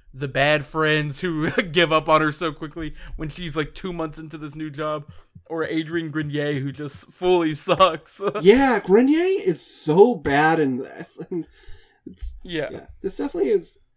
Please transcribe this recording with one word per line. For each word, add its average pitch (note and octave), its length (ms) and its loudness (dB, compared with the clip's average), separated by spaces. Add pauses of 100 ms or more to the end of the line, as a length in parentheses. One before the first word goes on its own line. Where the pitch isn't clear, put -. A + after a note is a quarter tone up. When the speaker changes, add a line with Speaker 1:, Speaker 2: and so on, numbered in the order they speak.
(140)
Speaker 1:
the C3+ 140 -8
bad C#3 380 2
friends D3+ 540 0
who E3 320 -2
<laughs> F#3+ 200 -2
give D#3+ 200 4
up D#3+ 180 2
on D#3 120 6
her D3+ 100 2
so D#3+ 200 -4
quickly D3+ 440 -10 (220)
when D#3 120 -6
she's, E3 260 -10
like, D3+ 200 -4
two F#3 180 -8
months D#3+ 240 -8
into D#3+ 200 -14
this D3 180 -14
new D#3 140 -10
job, D3+ 360 -6 (400)
or D#3+ 200 -4
Adrian D#3+ 440 -4
Grenier, D3 500 -2
who C3+ 120 -4
just - 400 -10
fully F3 420 2
<laughs> - 0 -
sucks. E3+ 680 0 (200)
Speaker 2:
Yeah, A#3+ 420 6
Grenier B3+ 360 6 (260)
is E3+ 180 0
so G3 520 4
bad D3+ 440 2
in C3+ 180 0
this, - 420 -12 (100)
and E3+ 160 -6 (600)
it's, - 380 -10
Speaker 1:
Yeah. E3 280 -6
Speaker 2:
yeah, - 140 -14 (160)
this - 160 -8
definitely C#4+ 340 -2
is, F3 280 -2 (180)